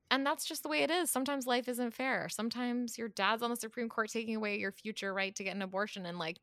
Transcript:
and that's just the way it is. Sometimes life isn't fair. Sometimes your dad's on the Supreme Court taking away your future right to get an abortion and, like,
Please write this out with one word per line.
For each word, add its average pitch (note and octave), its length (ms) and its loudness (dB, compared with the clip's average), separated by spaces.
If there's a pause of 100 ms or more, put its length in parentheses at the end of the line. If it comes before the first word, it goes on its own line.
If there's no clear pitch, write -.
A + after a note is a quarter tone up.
(120)
and C4+ 140 4
that's D4+ 200 0
just - 180 -4
the D#4 60 -2
way D4+ 140 4
it C#4+ 80 4
is. F4 200 4
Sometimes C4+ 360 0
life A#3+ 220 2
isn't A#3+ 240 0
fair. B3+ 360 0
Sometimes A#3+ 680 -2
your A3+ 120 -4
dad's G#3 340 4
on A#3 80 4
the A#3+ 60 -2
Supreme A3+ 320 -4
Court A3 200 2
taking A3+ 260 -2
away G#3+ 240 0
your G3+ 120 0
future G3+ 420 -4
right G3 220 0
to G3+ 80 -6
get F#3+ 120 -2
an G3+ 80 -2
abortion F#3+ 420 -2
and, F3 140 -4
like, E3 240 -2